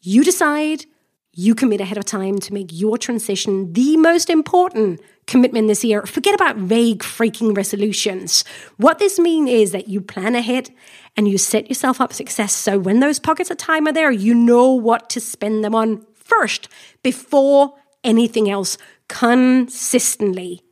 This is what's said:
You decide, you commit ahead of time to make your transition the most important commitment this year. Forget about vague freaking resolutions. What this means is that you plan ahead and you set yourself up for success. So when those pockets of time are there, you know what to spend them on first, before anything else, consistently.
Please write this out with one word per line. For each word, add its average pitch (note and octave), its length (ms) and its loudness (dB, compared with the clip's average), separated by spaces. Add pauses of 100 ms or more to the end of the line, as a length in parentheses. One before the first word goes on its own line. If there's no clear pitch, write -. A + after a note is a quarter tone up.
You G3+ 220 4
decide, D#4 600 0 (480)
you G3+ 220 2
commit A3 260 0
ahead G3 160 -8
of G3 80 -8
time G3 340 -6
to F#3+ 140 -12
make G3 180 -10
your G#3 240 -2
transition G3 800 -4
the C4+ 240 2
most E4 320 4
important D#4 720 0 (240)
commitment B3 420 2
this G#3 160 0
year. G#3 200 0
Forget G4+ 320 0
about E4 220 0
vague A3 420 0
freaking A3 580 -2
resolutions. G3 880 -4 (320)
What D#4+ 220 4
this G4 180 0
means D#4+ 320 2
is A3 220 4
that F#3+ 160 -8
you G3 140 -6
plan G3+ 340 -4
ahead B3 340 -4 (480)
and G#3 100 2
you G3 120 2
set A3 300 -2
yourself B3+ 300 -2
up B3 120 0
for - 40 -16
success. - 380 -6
So G3+ 240 -2
when F#3+ 220 2
those C#4+ 180 2
pockets D#4+ 320 -2
of - 80 -10
time D#4 300 -2
are D#4 60 -2
there, D#4 180 2
you A3 240 2
know A#3+ 380 6
what A#3 360 0
to B3 100 -6
spend G#3+ 440 -6
them G#3+ 100 -4
on A3 400 -2
first, - 560 -2 (320)
before C#4 720 2 (300)
anything A3+ 440 2
else, G3 300 -4 (300)
consistently. A#3+ 1500 -2 (100)